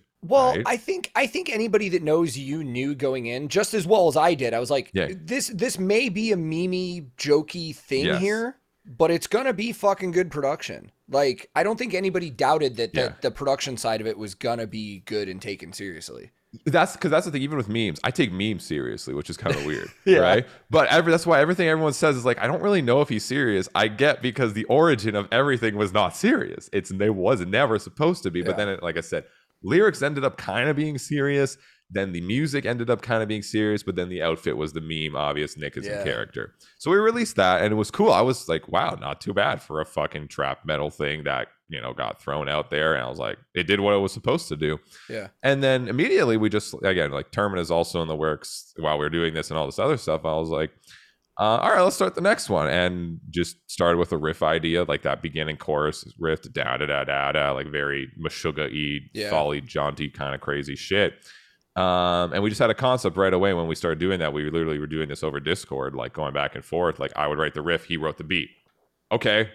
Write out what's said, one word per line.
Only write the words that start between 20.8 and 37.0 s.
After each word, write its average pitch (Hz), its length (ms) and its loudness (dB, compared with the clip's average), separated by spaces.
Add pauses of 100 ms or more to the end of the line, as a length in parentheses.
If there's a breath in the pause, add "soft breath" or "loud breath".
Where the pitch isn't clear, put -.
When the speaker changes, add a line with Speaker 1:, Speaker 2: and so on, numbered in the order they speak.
Speaker 2:
every, 165 220 4
that's 165 160 4
why 160 140 6
everything 175 280 4
everyone 160 260 2
says 156 200 4
is 123 120 -2
like, 120 140 2
"I 107 60 0
don't 160 160 0
really 196 200 2
know 123 180 4
if 147 80 2
he's 110 160 -2
serious." 117 500 0
I 104 140 4
get 131 320 2
because 120 320 0
the 110 140 -2
origin 120 500 4
of 101 160 -2
everything 117 440 2
was 104 180 0
not 98 200 2
serious. 202 580 -2
It's, - 180 -2
it 101 240 0
was 98 320 2
never 113 320 2
supposed 165 460 0
to 95 60 0
be. 87 120 -2
But 90 80 -2
Speaker 1:
Yeah. 90 60 0
Speaker 2:
then, 104 120 0
it, 95 140 -4
like 82 160 -2
I - 20 -2
said, 80 240 -6 (380 soft breath)
lyrics 151 400 4
ended 139 220 -2
up 131 140 0
kinda 120 360 2
being 147 240 -2
serious. 139 580 0 (340 soft breath)
Then 98 220 -2
the 85 100 -2
music 135 440 0
ended 120 240 -2
up 113 120 2
kinda 113 240 0
being 107 160 -4
serious, 107 400 0
but 90 140 -4
then 90 140 -2
the 90 120 -4
outfit 82 360 0
was 76 160 -4
the 80 80 -4
meme, 78 340 -4
obvious 73 400 -2
Nick 76 220 -10
is 65 80 -8
Speaker 1:
Yeah. 104 140 -6
Speaker 2:
in - 40 -6
character. 57 500 -6 (240 soft breath)
So - 120 -2
we 185 80 6
released 226 380 2